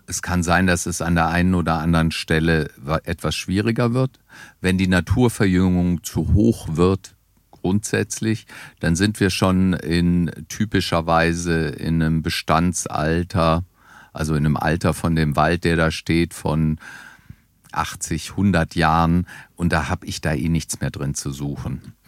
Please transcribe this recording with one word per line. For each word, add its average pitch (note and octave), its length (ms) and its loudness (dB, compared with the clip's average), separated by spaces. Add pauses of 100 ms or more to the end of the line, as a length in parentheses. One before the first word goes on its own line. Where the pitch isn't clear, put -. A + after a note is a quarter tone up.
es - 160 -8
kann F2+ 200 0
sein, F2 240 2
dass F2 200 2
es F2 160 -4
an E2+ 120 0
der D#2+ 140 2
einen F2 260 2
oder E2 260 0
anderen E2 320 2
Stelle D#2+ 640 0
wa-, D#2 280 -4
etwas D#2+ 300 -4
schwieriger A#2 600 0
wird. C3 240 -2 (420)
Wenn F#2 180 2
die F#2+ 100 2
Naturverjüngung F2+ 1160 2
zu E2 300 -2
hoch A2+ 420 2
wird, F#2 380 2 (360)
grundsätzlich, G#2 960 -4 (320)
dann E2 180 0
sind G#2 240 0
wir G2 100 4
schon F#2 440 2
in, F2 560 0 (180)
typischerweise E2+ 1200 0
in E2 340 -2
einem D#2+ 200 0
Bestandsalter, E2 1400 0 (480)
also D#2 220 -2
in D2+ 120 2
einem D2+ 100 2
Alter D#2+ 380 0
von E2+ 200 -2
dem D#2 220 0
Wald, D#2+ 280 2
der E2 120 2
da D#2+ 140 2
steht, E2 440 0
von D#2 440 -2 (920)
achtzig, - 640 -6
hundert F2+ 380 2
Jahren. E2 520 2 (300)
Und E2+ 160 0
da D#2 160 -2
hab E2+ 160 -6
ich - 160 -8
da D#2 120 -2
eh D2 160 -2
nichts D#2+ 320 -4
mehr C#2 100 -4
drin C#2+ 240 -6
zu - 160 -8
suchen. C#2 500 -8 (280)